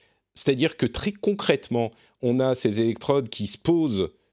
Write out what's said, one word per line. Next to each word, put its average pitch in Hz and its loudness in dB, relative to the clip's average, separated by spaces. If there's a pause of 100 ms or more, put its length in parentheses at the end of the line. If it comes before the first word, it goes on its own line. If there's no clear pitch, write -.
(340)
c'est-à-dire 139 0
que - 0
très - -2
concrètement, 139 0 (300)
on 123 2
a 131 2
ces 110 0
électrodes 117 0
qui 104 -6
se - -4
posent 135 0 (220)